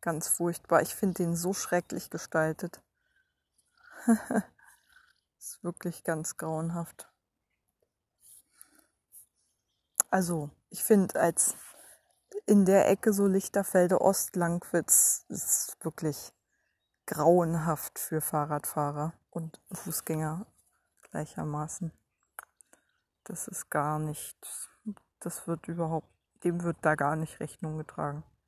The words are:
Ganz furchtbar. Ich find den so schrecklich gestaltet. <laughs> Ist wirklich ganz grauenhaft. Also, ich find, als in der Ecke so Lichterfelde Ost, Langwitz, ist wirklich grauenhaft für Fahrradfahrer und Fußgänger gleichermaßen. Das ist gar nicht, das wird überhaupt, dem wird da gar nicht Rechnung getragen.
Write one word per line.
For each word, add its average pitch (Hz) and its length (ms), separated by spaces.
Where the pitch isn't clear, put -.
Ganz 165 280
furchtbar. 170 540
Ich 165 120
find 190 240
den 170 160
so 170 180
schrecklich - 580
gestaltet. 160 720
<laughs> - 1300
Ist - 260
wirklich 175 400
ganz 160 320
grauenhaft. 165 760
Also, 170 420
ich - 140
find, 202 320
als - 400
in 202 180
der 190 240
Ecke 202 240
so 202 140
Lichterfelde 190 760
Ost, - 360
Langwitz, - 920
ist - 540
wirklich 156 500
grauenhaft 165 920
für - 220
Fahrradfahrer 147 920
und 160 300
Fußgänger 160 760
gleichermaßen. 156 800
Das - 240
ist - 220
gar 151 280
nicht, 156 380
das - 300
wird 170 180
überhaupt, 165 420
dem 175 180
wird 170 200
da 156 120
gar 147 220
nicht 156 240
Rechnung 156 360
getragen. 151 460